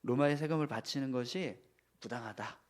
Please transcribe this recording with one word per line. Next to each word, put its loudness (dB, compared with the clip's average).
로마에 4
세금을 2
바치는 -2
것이 -2
부당하다. -8